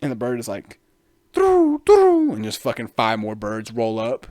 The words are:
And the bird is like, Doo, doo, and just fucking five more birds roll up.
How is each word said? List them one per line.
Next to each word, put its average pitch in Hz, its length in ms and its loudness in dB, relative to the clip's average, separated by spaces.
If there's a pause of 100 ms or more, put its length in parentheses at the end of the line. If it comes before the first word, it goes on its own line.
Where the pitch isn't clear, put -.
And 147 100 -6
the 127 40 -4
bird 120 240 -4
is 117 80 -10
like, - 320 -12 (540)
Doo, 349 520 4
doo, 359 480 6
and 214 100 -6
just 214 160 -6
fucking 117 280 -6
five 113 320 0
more 107 160 -6
birds 107 360 -8
roll 113 280 -4
up. 117 320 -6